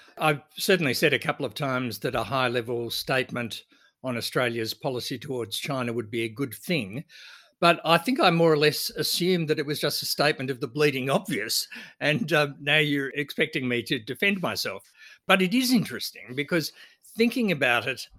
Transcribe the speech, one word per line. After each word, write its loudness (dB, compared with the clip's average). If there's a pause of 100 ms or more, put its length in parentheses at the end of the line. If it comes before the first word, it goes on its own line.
(180)
I've 2 (120)
certainly 2
said 2
a 4
couple -2
of -10
times -4
that -6
a 0
high-level -2
statement -4 (400)
on -4
Australia's -2
policy -6
towards -6
China -4
would -6
be -2
a -4
good -6
thing, -4 (560)
but 6
I 6
think 0
I 8
more 6
or 4
less 2
assumed 0
that 0
it -2
was -4
just -2
a -4
statement 0
of -8
the -6
bleeding 0
obvious, -2 (320)
and, 0
uh, 4 (100)
now 2
you're 2
expecting -2
me 0
to -4
defend -2
myself. -6 (340)
But 4
it 2
is 2
interesting -2
because -2 (460)
thinking 2
about 2
it, -6 (120)